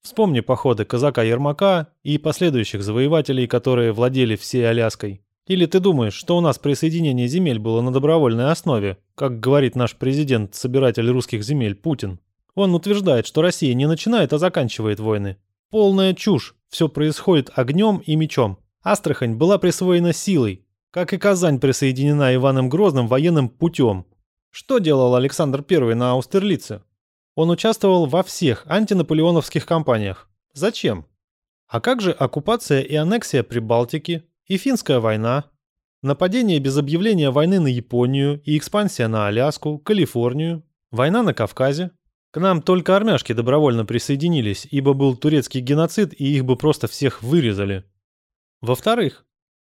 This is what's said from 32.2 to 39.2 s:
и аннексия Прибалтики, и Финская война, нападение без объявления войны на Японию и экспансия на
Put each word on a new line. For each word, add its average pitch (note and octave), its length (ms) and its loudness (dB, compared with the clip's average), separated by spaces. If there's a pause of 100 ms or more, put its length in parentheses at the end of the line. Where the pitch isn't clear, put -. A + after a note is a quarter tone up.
и C3 140 -6
аннексия D#3 480 -2
Прибалтики, A#2+ 840 -4 (220)
и G3 100 -2
Финская F#3 440 0
война, A2+ 500 -2 (520)
нападение F3+ 580 0
без C3+ 160 -2
объявления D#3 540 0
войны D#3+ 280 2
на E3 80 2
Японию C3 800 0
и D3+ 120 0
экспансия F3+ 520 -2
на A2 180 -2